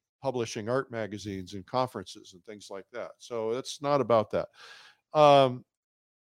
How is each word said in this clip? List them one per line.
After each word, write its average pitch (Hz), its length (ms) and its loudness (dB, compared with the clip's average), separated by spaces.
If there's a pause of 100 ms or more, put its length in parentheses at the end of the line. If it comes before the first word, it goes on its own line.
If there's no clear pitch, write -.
(220)
publishing 120 460 -6
art 131 220 -2
magazines 101 640 -10
and 92 100 -14
conferences 123 680 -6
and 90 120 -20
things 104 240 -18
like 98 240 -12
that. 104 260 -12
So 113 320 -6
it's 127 300 -8
not 143 200 0
about 110 320 2
that. 85 160 -2 (680)
Um, 139 500 6 (580)